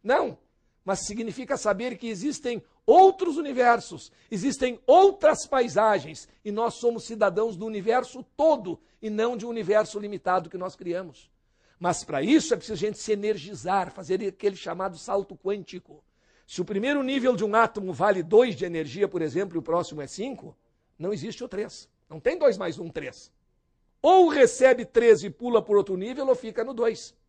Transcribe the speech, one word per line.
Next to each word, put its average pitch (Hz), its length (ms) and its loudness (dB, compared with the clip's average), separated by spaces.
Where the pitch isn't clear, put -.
Não. 254 340 0
Mas 190 220 -4
significa 233 500 -6
saber 214 400 -2
que 233 120 -10
existem 233 520 -6
outros 370 520 6
universos, 240 720 0
existem 240 560 -4
outras 339 640 6
paisagens, 208 840 0
e 208 60 -8
nós 220 240 -4
somos 233 300 -2
cidadãos 214 520 -2
do 190 80 -10
universo 226 600 -4
todo, 277 440 2
e 220 80 -8
não 220 280 -2
de 214 100 -10
um - 20 -10
universo 214 520 -2
limitado 185 500 -4
que 185 80 -12
nós 180 160 -10
criamos. 180 560 -10
Mas 175 260 -4
para 147 180 -4
isso 254 300 4
é 214 40 2
preciso 214 180 -10
a 185 140 -4
gente 208 100 -8
se - 140 -4
energizar, 196 800 -4
fazer 190 340 -4
aquele 196 300 -4
chamado 175 420 -8
salto 196 380 -6
quântico. 185 680 -10
Se - 140 -10
o 180 40 -2
primeiro 240 380 -2
nível 254 320 0
de 196 100 -2
um 208 100 -2
átomo 214 380 0
vale 185 300 0
dois 214 320 4
de - 100 -8
energia, 165 440 -4
por 170 140 -4
exemplo, 170 340 -4
e - 20 -2
o 147 40 -6
próximo 160 400 -4
é 135 40 -12
cinco, 220 500 -12
não 180 140 -6
existe 202 300 -10
o 247 60 -12
três. - 400 -10
Não 160 120 -18
tem 302 160 0
dois 262 220 2
mais 170 200 -6
um, 170 100 -10
três. - 440 -14
Ou 349 280 8
recebe 254 560 4
três 226 380 6
e 202 80 -8
pula 233 320 0
por 208 140 2
outro 196 200 2
nível, 247 300 -6
ou 254 80 4
fica 226 300 -6
no 262 100 -8
dois. 226 400 -4